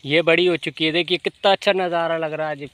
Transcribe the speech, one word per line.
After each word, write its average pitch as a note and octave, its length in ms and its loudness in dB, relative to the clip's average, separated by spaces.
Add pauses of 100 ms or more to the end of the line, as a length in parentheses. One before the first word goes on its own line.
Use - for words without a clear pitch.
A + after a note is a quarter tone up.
ये D3+ 180 2
बड़ी E3 240 4
हो F3 120 2
चुकी D#3+ 280 -6
है। D#3 60 0
देखिए E3+ 260 -2
कितना - 340 0
अच्छा G3 220 2
नज़ारा E3+ 440 0
लग D#3 160 -6
रहा D#3 160 -4
है D3+ 60 -4
जी C#3 180 -12